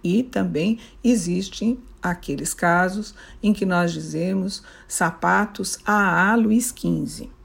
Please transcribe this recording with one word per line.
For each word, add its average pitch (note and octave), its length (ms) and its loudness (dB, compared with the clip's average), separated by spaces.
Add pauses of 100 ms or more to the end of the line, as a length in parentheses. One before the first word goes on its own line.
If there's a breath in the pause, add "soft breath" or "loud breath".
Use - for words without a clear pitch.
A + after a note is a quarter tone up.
E F#3+ 180 2
também F#3+ 560 -2 (240 loud breath)
existem G3+ 760 0 (240)
aqueles E3+ 500 -4
casos F3+ 640 2 (280 loud breath)
em G#3 100 4
que G3 120 0
nós F3 280 2
dizemos E3+ 680 -4 (240 loud breath)
"sapatos F#3+ 1000 -2
a, G3 440 4
a A3+ 40 4
Luiz A3+ 360 2
quinze". - 600 -4 (140)